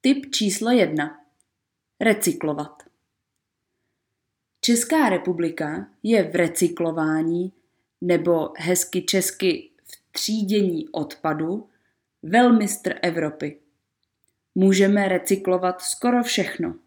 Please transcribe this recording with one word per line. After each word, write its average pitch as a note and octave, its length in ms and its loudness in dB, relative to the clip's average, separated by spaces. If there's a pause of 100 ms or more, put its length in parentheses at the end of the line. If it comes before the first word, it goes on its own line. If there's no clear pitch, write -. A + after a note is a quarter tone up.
Tip C#4 300 2
číslo G#3+ 400 0
jedna. D#3 500 2 (800)
Recyklovat. D#3+ 840 0 (1800)
Česká A#3+ 480 2
republika E3+ 800 -4 (140)
je G#3 280 2
v E3+ 60 -6
recyklování, E3 1160 -2 (480)
nebo E3+ 580 0
hezky F3+ 440 -2
česky F#3 680 -2 (140)
v - 280 -20
třídění G3+ 760 0
odpadu, D#3+ 800 -6 (540)
velmistr G#3 800 2
Evropy. D3+ 580 -4 (920)
Můžeme G3 540 4
recyklovat F#3 720 0
skoro A#3+ 420 0
všechno. F#3 520 -4 (120)